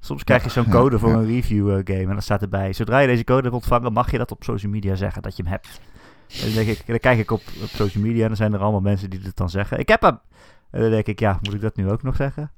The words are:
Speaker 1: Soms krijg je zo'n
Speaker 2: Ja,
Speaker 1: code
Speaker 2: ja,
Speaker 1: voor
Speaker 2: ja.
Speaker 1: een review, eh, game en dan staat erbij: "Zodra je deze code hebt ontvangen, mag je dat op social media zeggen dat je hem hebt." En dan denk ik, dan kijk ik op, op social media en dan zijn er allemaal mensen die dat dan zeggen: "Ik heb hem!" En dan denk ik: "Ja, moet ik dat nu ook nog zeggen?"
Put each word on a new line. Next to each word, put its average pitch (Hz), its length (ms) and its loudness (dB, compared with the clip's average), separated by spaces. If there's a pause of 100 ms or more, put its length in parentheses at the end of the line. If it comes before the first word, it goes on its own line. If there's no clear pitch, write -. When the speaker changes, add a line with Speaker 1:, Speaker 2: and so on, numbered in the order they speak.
Speaker 1:
Soms - 240 -8
krijg 127 200 2
je 120 60 -4
zo'n 120 160 2
Speaker 2:
Ja, 110 60 2
Speaker 1:
code 123 220 6
Speaker 2:
ja, 107 60 4
Speaker 1:
voor 113 100 4
Speaker 2:
ja. 113 60 6
Speaker 1:
een 110 100 2
review, 110 440 2
eh, 98 40 2 (100)
game 95 160 -2
en 95 120 -2
dan 101 100 -4
staat 101 200 0
erbij: 98 300 -2
"Zodra 113 260 0
je 139 80 6
deze 120 180 2
code 127 180 4
hebt 123 120 -2
ontvangen, 120 380 0
mag 120 180 0
je 120 80 -2
dat 117 120 -4
op - 140 -14
social 104 280 -4
media 98 220 -2
zeggen 98 280 -4
dat - 140 -10
je 98 60 -8
hem 87 100 -2
hebt." - 280 -10 (600)
En - 40 -6
dan 107 100 -2
denk 110 140 2
ik, - 180 -4
dan 117 120 -2
kijk 127 200 4
ik 110 120 0
op, 110 120 0 (200)
op 107 60 -8
social 101 360 -2
media 113 180 2
en 110 60 2
dan 110 80 -2
zijn 107 160 2
er 104 80 -2
allemaal 101 200 2
mensen 98 300 0
die 95 100 -10
dat 95 160 -10
dan 90 140 -2
zeggen: 98 280 -2
"Ik - 100 -4
heb 226 140 2
hem!" 156 160 2 (520)
En - 100 -6
dan 113 100 2
denk 107 160 0
ik: 104 140 -6
"Ja, 98 220 2
moet 101 120 -4
ik 104 60 -6
dat 107 160 -4
nu 95 140 -2
ook 110 120 -2
nog 131 140 -2
zeggen?" 143 420 -4